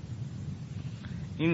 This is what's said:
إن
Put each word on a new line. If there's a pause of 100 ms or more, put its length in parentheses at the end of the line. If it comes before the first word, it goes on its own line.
(1400)
إن